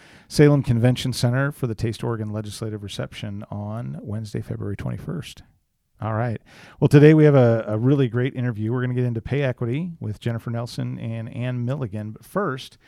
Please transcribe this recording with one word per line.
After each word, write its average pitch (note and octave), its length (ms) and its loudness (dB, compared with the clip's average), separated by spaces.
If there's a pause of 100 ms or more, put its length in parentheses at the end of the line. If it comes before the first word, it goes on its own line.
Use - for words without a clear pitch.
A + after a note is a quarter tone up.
(280)
Salem D3 340 6
Convention B2 520 2
Center C3 380 0
for - 140 -8
the A2+ 80 -2
Taste A2+ 300 -4
Oregon A2 280 -4
Legislative G#2 520 -8
Reception G#2 640 -10
on A2 540 -8
Wednesday, A2 380 -8
February G#2+ 340 -6
twenty-first. - 640 -8 (580)
All A2 140 -4
right. A2+ 260 -2 (400)
Well, C#3+ 100 4
today D3+ 260 10
we D#3 80 8
have D3 100 8
a, A#2+ 340 6
a G#2+ 80 -2
really C3 320 2
great B2 280 -2
interview. A2+ 360 -4
We're B2+ 100 -2
gonna B2 120 -2
get B2 120 0
into A#2 140 -2
pay C#3+ 220 -4
equity C3+ 580 -4
with G#2+ 200 -8
Jennifer A#2 320 -6
Nelson B2 480 -6
and A2+ 340 -8
Ann B2 320 -4
Milligan. A2 460 -6
But - 120 -18
first, D3+ 540 -6 (100)